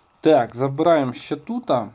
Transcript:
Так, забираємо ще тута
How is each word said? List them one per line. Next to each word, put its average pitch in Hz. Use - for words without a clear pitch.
Так, 120
забираємо 139
ще -
тута 147